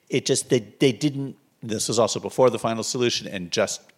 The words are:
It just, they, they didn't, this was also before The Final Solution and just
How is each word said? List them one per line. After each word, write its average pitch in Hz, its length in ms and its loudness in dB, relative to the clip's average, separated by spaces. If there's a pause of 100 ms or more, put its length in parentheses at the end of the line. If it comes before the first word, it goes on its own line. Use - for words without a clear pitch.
It 127 160 0
just, - 240 0
they, 127 100 4
they 127 320 2
didn't, 139 460 -4 (260)
this 107 240 -4
was 110 100 0
also 110 220 2
before 123 300 4
The 113 100 -4
Final 113 240 -4
Solution 120 440 -2
and 90 220 -8
just 98 300 0 (180)